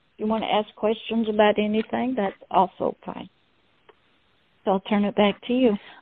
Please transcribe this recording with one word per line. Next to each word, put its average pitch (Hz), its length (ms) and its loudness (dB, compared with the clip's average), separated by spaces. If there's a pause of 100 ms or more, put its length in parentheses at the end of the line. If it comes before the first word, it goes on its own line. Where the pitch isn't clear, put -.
(180)
you 214 80 -4
wanna 220 200 -2
ask 214 280 -2
questions 220 540 -2
about 208 300 4
anything, 220 580 -2
that's 196 180 -2 (160)
also - 540 0
fine. - 240 -12 (1400)
So 208 80 2
I'll 196 80 0
turn 208 240 0
it 202 120 -4
back 202 300 2
to 240 60 -2
you. 247 240 2 (260)